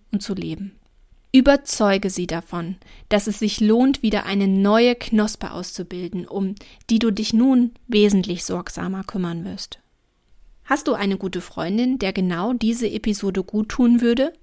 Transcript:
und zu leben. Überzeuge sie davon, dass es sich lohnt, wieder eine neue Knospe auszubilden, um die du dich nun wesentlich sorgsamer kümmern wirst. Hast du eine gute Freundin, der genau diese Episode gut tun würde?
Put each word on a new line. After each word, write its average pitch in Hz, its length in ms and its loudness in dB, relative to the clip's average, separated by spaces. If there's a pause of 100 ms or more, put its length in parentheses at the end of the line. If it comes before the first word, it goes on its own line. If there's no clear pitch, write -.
(120)
und 202 100 -2
zu 202 120 -4
leben. 175 440 -10 (540)
Überzeuge 226 800 4
sie 180 180 -6
davon, 170 480 -6 (320)
dass 202 180 2
es 214 140 -2
sich 214 180 -2
lohnt, 240 460 4
wieder 208 200 0
eine 196 220 0
neue 208 480 4
Knospe 214 560 -2
auszubilden, 180 760 -10
um 196 260 -6 (360)
die 226 100 4
du 226 100 0
dich 214 240 -4
nun 247 380 4 (160)
wesentlich 202 560 2
sorgsamer 180 580 -6
kümmern 170 420 -6
wirst. - 360 -12 (840)
Hast 294 220 -2
du 269 80 0
eine 196 220 -2
gute 185 240 -6
Freundin, 220 580 -2
der 190 140 -2
genau 180 400 -2
diese 233 360 0
Episode 196 540 -2
gut 214 280 -4
tun 240 300 4
würde? 240 320 2 (100)